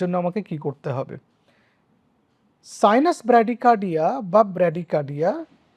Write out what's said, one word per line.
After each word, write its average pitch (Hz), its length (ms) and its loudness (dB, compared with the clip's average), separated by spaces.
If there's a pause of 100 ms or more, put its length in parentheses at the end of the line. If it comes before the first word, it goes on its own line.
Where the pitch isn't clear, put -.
জন্য 180 220 -2
আমাকে 175 260 -4
কী 165 80 -8 (100)
করতে 143 300 -8
হবে। - 180 -8 (1700)
সাইনাস 262 380 4 (100)
ব্র্যাডিকার্ডিয়া 220 760 2 (280)
বা 208 80 6 (160)
ব্র্যাডিকার্ডিয়া 160 760 -2 (460)